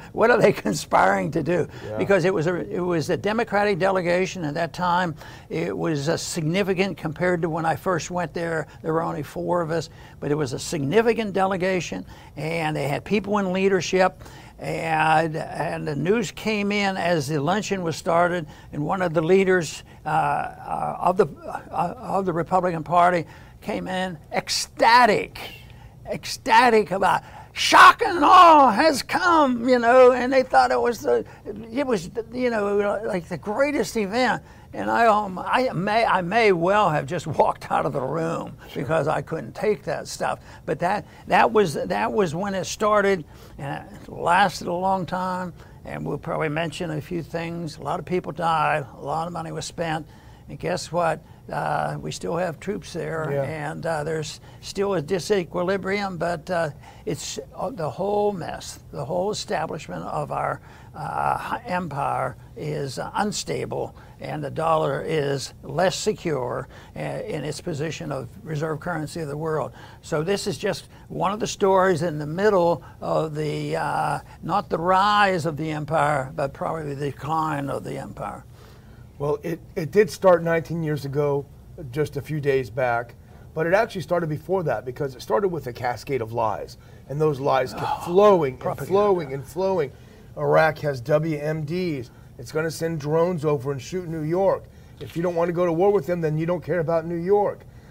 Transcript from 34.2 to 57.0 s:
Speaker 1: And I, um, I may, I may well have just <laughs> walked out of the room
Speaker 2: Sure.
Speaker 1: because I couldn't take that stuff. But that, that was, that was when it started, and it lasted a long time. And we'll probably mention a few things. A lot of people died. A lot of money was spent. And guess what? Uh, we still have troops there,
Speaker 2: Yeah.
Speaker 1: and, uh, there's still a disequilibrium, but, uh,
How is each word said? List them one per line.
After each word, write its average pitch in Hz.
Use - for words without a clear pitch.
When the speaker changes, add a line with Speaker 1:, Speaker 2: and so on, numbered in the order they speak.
Speaker 1:
And 202
I, 226
um, 208
I 220
may, 208
I 185
may 202
well 185
have 147
just 165
<laughs> -
walked -
out 170
of 143
the 139
room 151
Speaker 2:
Sure. 139
Speaker 1:
because 151
I 147
couldn't 147
take 208
that 147
stuff. -
But 165
that, 190
that 214
was, 202
that 202
was 190
when 190
it 180
started, 196
and 147
it -
lasted 180
a 175
long 185
time. 185
And 147
we'll 156
probably 160
mention 165
a 151
few 165
things. 170
A -
lot 156
of 151
people 180
died. 151
A -
lot 156
of 175
money 165
was 156
spent. 160
And 143
guess 170
what? 165
Uh, 151
we 151
still 170
have 170
troops 196
there, 156
Speaker 2:
Yeah. 139
Speaker 1:
and, 156
uh, 160
there's 156
still 196
a 165
disequilibrium, 185
but, 170
uh, 165